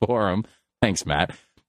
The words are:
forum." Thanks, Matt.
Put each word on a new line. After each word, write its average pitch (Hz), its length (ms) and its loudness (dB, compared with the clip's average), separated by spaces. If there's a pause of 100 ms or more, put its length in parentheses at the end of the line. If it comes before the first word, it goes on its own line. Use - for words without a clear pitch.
forum." 110 400 0 (380)
Thanks, 101 240 0
Matt. 78 280 0 (340)